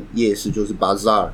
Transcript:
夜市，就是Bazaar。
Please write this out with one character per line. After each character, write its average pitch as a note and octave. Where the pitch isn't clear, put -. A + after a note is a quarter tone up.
夜 A2
市， G#2
就 G#2+
是 G2+
Bazaar。 G2